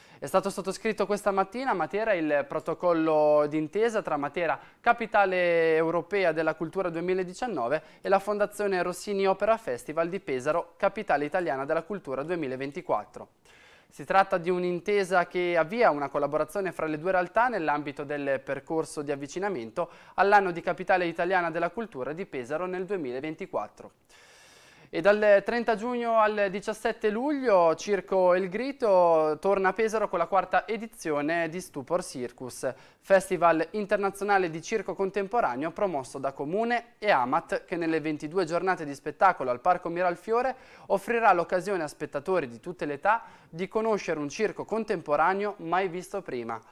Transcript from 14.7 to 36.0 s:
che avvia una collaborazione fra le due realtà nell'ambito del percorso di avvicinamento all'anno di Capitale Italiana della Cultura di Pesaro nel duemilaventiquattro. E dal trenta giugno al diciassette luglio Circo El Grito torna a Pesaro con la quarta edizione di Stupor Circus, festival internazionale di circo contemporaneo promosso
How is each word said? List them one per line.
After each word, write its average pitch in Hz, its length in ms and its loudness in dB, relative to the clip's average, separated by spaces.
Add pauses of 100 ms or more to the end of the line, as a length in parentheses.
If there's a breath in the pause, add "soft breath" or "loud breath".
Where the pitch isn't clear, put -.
che 175 280 -2
avvia 170 360 4
una 143 180 -2
collaborazione 151 640 -2
fra 160 140 -4
le 156 120 -4
due 180 140 -2
realtà 185 360 2
nell'ambito 151 560 -4
del 139 380 -2
percorso 147 600 -6
di 143 100 -6
avvicinamento 143 760 -6 (240 loud breath)
all'anno 196 360 6
di 170 120 -6
Capitale 180 420 0
Italiana 170 460 0
della 170 180 -2
Cultura 165 460 -8
di 185 100 -8
Pesaro 151 400 -6
nel 185 220 -6
duemilaventiquattro. 139 1040 -8 (960 loud breath)
E 165 120 -4
dal 208 440 6
trenta 233 300 0
giugno 233 460 0
al 214 280 2
diciassette 214 600 -4
luglio 220 640 2
Circo 185 600 2
El 185 140 0
Grito 180 920 4
torna 190 300 2
a - 20 -6
Pesaro 214 360 0
con 180 120 -2
la 165 60 2
quarta 185 400 0
edizione 165 840 -4
di 175 120 -8
Stupor 165 440 -6
Circus, 123 680 -8 (280 loud breath)
festival 170 720 4
internazionale 196 760 0
di 160 140 -8
circo 196 320 -4
contemporaneo 196 800 -2
promosso 160 460 -4